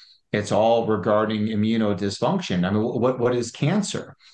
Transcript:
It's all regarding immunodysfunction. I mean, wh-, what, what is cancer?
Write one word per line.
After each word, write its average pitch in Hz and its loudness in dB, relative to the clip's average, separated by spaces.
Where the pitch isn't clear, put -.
It's 104 -2
all 110 4
regarding 107 0
immunodysfunction. 107 0
I 92 0
mean, 107 2
wh-, 117 -2
what, 123 0
what 120 0
is 117 -2
cancer? - -2